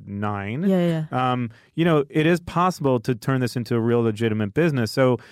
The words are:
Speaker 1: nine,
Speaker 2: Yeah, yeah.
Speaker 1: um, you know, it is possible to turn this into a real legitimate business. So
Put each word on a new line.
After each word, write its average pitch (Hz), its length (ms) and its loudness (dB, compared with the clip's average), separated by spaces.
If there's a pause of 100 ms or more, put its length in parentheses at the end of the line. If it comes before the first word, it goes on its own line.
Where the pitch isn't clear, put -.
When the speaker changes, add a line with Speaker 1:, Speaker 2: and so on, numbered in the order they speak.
Speaker 1:
nine, 104 560 -4
Speaker 2:
Yeah, 175 480 2
yeah. 127 220 0
Speaker 1:
um, 123 180 -4 (240)
you 165 100 0
know, 156 260 4
it 156 160 0
is 170 120 2
possible 165 600 0
to 127 160 -4
turn 131 240 -2
this 120 160 -2
into 120 180 -4
a 117 60 2
real 120 220 2
legitimate 110 520 0
business. 143 380 0
So 127 260 2 (140)